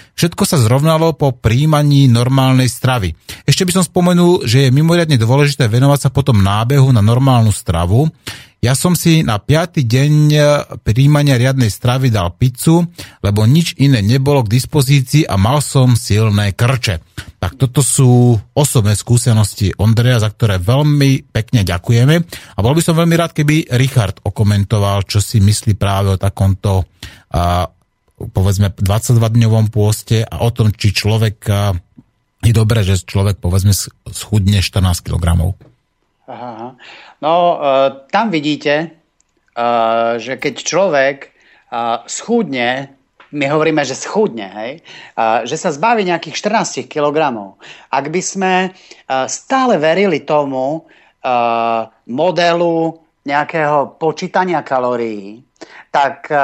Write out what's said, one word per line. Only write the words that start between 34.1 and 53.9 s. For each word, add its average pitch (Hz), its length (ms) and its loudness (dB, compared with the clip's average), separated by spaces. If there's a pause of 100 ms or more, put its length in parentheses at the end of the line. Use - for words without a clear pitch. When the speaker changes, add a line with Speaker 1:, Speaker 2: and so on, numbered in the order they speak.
Speaker 1:
schudne 101 480 0
štrnásť 92 480 -2
kilogramov. 85 480 0 (720)
Speaker 2:
Aha, 123 260 -14
aha. 113 160 -14 (560)
No, 160 80 0
e, 175 240 2 (560)
tam 214 160 0
vidíte, 147 460 -2
e, 160 120 -4 (1300)
že 120 160 -10
keď 131 240 -6
človek, 147 640 0
e, - 40 -20 (760)
schudne, 135 880 -4 (400)
my 147 160 -4
hovoríme, 156 320 0
že 131 160 -6
schudne, 120 480 -4
hej, 107 320 -12
e, - 40 -20 (680)
že 156 80 -6
sa 170 160 -4
zbaví 208 320 0
nejakých 170 320 -6
štrnásť 196 480 -4
kilogramov. 143 720 -4 (320)
Ak 139 240 -4
by 180 80 -2
sme, 190 400 -4
e, 185 80 -4 (560)
stále 247 560 -2
verili 165 400 0
tomu, 143 640 -2
e, - 440 -12 (840)
modelu 170 880 -2 (240)
nejakého 147 720 -2